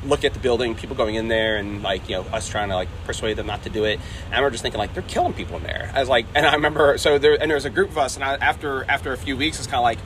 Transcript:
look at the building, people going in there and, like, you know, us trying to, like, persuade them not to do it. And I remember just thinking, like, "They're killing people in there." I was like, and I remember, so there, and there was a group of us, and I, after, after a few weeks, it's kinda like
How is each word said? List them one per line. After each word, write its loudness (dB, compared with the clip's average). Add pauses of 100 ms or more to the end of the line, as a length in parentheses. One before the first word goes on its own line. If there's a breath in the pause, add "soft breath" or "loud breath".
look 0
at 2
the -8
building, 2
people -8
going 0
in -2
there 2
and, -6
like, -4
you -2
know, -4 (100)
us -4
trying -2
to, 0
like, -2 (160)
persuade -4
them -6
not -6
to -8
do 0
it. 2 (320 loud breath)
And -6
I 2
remember 4
just -8
thinking, -4
like, -2
"They're -6
killing 0
people -8
in -8
there." -6
I 2
was 0
like, 4
and 4
I 6
remember, 4
so 4
there, 8
and 0
there 4
was -2
a -2
group 0
of -4
us, 0
and -4
I, 0
after, 0
after 0
a -2
few -4
weeks, -2
it's -6
kinda 0
like 4